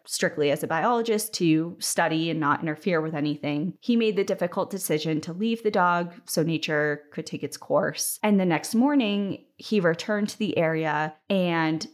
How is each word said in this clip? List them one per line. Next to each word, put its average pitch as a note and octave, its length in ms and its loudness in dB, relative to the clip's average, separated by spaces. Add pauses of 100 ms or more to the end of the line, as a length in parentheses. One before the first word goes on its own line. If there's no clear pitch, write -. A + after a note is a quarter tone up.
strictly D3+ 460 0
as D3 120 -2
a - 40 -4
biologist G#3+ 680 0
to E3 440 2
study D#3+ 520 0
and D#3+ 80 -2
not D3 220 2
interfere D#3+ 400 -2
with D#3+ 140 -4
anything, D3 680 -2
he A#3+ 140 2
made A3 200 2
the G3 80 2
difficult F#3 480 -2
decision D#3+ 500 -2
to E3+ 120 -10
leave A3+ 300 -2
the G#3+ 80 2
dog F3 420 2 (120)
so - 180 0
nature D3+ 680 0
could D#3 160 -8
take - 160 -10
its C#3 140 -8
course. - 680 -2
And G#3 160 4
the F#3 60 2
next D#3 300 0
morning, A3 680 2 (140)
he - 220 0
returned G3+ 500 0
to - 100 -12
the G#3+ 180 -2
area D#3+ 560 0 (160)
and E3 640 0